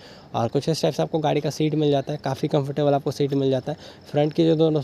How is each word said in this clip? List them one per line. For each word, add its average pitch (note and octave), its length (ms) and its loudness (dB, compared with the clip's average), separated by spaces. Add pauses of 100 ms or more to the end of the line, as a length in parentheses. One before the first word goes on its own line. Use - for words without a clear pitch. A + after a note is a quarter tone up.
(340)
और A#2 140 0
कुछ C#3 200 -2
इस D#3+ 140 -2
type D#3+ 120 0
से E3 80 -2
आपको D#3+ 160 -2
गाड़ी D3 220 0
का D#3 100 -2
seat D#3 240 0
मिल D3+ 160 2
जाता C#3 220 0
है, D3 120 -6
काफ़ी C#3 240 -4
comfortable C#3+ 460 0
आपको C#3+ 160 -2
seat C#3 240 -2
मिल C3+ 160 2
जाता C3 220 -2
है। D#3+ 60 -10 (320)
Front D3 220 0
की E3 120 2
जो D#3+ 120 4
दोनों, D#3 280 2